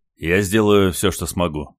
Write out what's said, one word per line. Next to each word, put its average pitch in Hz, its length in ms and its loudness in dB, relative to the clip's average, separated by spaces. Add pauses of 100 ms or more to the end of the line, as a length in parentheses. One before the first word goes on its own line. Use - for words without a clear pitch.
(160)
«Я 85 260 0
сделаю 101 520 2
всё, 95 180 -2
что - 140 -8
смогу». 78 540 -6